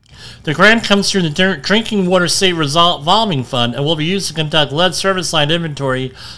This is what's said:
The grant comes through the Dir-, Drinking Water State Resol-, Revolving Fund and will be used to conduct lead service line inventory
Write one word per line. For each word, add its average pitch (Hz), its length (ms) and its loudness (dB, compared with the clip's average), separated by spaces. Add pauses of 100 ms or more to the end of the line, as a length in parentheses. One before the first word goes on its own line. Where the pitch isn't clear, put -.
(440)
The 160 80 -2
grant 208 320 4
comes 202 260 2
through 190 120 0
the 160 80 0
Dir-, 185 260 0
Drinking 208 480 0
Water 180 240 2
State 185 260 -2
Resol-, 160 440 2
Revolving 170 460 0
Fund 120 300 -2
and 135 80 -4
will 151 140 0
be 151 80 -4
used 190 240 -2
to 151 60 -12
conduct 151 380 0
lead 175 220 2
service 185 380 -2
line 147 180 2
inventory 139 600 -2 (260)